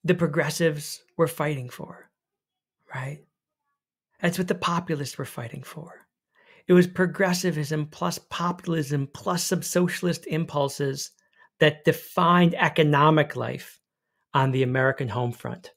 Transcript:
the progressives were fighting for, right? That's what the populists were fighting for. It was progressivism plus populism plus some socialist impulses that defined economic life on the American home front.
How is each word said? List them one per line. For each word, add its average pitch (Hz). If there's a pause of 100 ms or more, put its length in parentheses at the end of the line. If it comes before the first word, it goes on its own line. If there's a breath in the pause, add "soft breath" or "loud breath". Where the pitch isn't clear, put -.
the 175
progressives 151 (140)
were 160
fighting 147
for, - (840)
right? 135 (1000)
That's 180
what 180
the 190
populists 170
were 143
fighting 131
for. - (640 soft breath)
It 180
was 180
progressivism 175
plus 170
populism 160
plus 180
some 170
socialist 175
impulses 143 (480 soft breath)
that 151
defined 175
economic 151
life 123 (540)
on 135
the 131
American 131
home 120
front. -